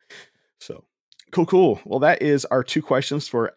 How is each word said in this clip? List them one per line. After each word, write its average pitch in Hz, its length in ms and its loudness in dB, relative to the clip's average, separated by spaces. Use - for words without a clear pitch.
So - 260 -18
cool, - 140 2
cool. 165 400 2
Well, 117 140 -4
that 151 220 2
is 143 240 2
our 127 180 0
two - 180 -4
questions 139 460 -2
for 117 300 -2